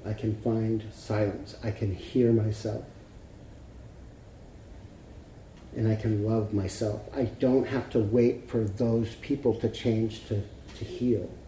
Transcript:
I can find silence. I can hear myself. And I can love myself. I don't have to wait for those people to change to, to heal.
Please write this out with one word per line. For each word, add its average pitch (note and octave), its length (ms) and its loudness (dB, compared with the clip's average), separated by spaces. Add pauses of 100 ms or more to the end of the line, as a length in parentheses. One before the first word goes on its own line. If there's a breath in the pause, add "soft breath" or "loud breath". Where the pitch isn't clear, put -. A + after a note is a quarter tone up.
I G#2+ 100 -2
can A2 240 -2
find A2 540 0
silence. - 720 -2
I A#2 60 -2
can G#2 240 -2
hear A#2 400 4
myself. G#2+ 500 0 (3000)
And A2+ 120 2
I A2 80 4
can G#2+ 300 2
love G#2+ 260 2
myself. G#2 500 0 (140)
I C3+ 100 2
don't B2+ 420 4
have B2+ 240 -2
to C3+ 80 4
wait A#2+ 500 4
for A2+ 140 2
those A2+ 580 0
people C#3 380 2
to A2+ 100 2
change A2 600 0
to, G2+ 120 0 (360)
to - 60 -8
heal. A#2 460 0 (180)